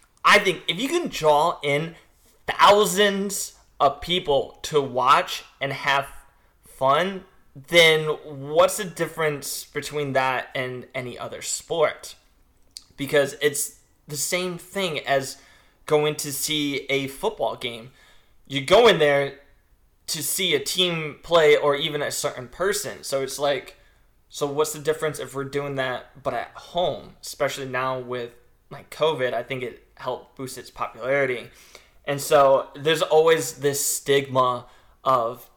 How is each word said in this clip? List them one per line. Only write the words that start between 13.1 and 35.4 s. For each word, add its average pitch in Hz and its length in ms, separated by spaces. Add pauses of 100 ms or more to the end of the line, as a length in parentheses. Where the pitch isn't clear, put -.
it's 143 340 (320)
the 147 100
same 180 400
thing 175 480
as 135 320 (480)
going 151 300
to 147 180
see 147 560
a 139 180
football 135 480
game. 120 360 (560)
You 135 180
go 226 220
in 185 100
there 143 420 (680)
to 156 160
see 175 320
a 135 40
team 165 600
play 156 340
or 143 200
even 147 260
a 120 100
certain 127 360
person. 151 560
So 135 180
it's 131 180
like, 143 380 (520)
so - 180
what's 151 260
the 156 60
difference 151 400
if 131 160
we're 139 80
doing 143 320
that 131 480
but 123 100
at 113 220
home? 139 640
Especially 139 460
now 131 320
with, 123 320 (400)
like, 139 180
covid, 131 440
I 117 100
think 131 200
it - 320
helped - 400
boost 131 220
its - 140
popularity. 123 800 (540)
And 143 140
so 139 560
there's 156 260
always 156 580
this 139 260
stigma 127 800 (380)
of 123 540